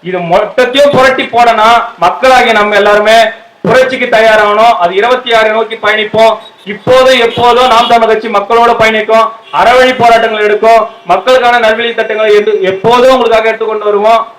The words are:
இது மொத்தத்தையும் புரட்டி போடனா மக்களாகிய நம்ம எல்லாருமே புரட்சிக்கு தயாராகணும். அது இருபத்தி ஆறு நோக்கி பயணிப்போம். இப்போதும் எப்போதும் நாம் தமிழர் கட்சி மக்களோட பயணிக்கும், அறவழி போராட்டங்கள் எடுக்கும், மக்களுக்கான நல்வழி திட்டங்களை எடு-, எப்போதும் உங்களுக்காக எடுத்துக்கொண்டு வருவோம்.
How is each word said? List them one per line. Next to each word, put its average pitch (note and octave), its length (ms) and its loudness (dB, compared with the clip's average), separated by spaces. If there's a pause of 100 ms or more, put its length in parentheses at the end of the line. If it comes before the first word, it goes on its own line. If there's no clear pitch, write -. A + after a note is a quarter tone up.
இது F#3 100 -6 (140)
மொத்தத்தையும் B3 640 0
புரட்டி C4 360 0
போடனா A3+ 360 2 (360)
மக்களாகிய A#3+ 540 0
நம்ம G#3 220 0
எல்லாருமே G#3 360 2 (480)
புரட்சிக்கு B3+ 420 0 (100)
தயாராகணும். A3 680 2
அது F#3+ 180 -2
இருபத்தி B3 380 -2
ஆறு A3 180 0
நோக்கி A3 280 -6
பயணிப்போம். G#3+ 520 0 (380)
இப்போதும் B3+ 520 2
எப்போதும் A#3+ 460 0
நாம் A#3 180 0
தமிழர் A3+ 220 2
கட்சி A3 240 -4
மக்களோட A#3 340 0 (120)
பயணிக்கும், A3 440 0 (340)
அறவழி B3+ 320 2 (100)
போராட்டங்கள் A3+ 460 0
எடுக்கும், A3 360 2 (280)
மக்களுக்கான A#3+ 540 0
நல்வழி A3+ 320 -2
திட்டங்களை G#3+ 400 -2
எடு-, G#3 200 -2 (140)
எப்போதும் A#3+ 440 2
உங்களுக்காக A3+ 340 0
எடுத்துக்கொண்டு G#3+ 400 -4
வருவோம். G#3+ 320 0 (160)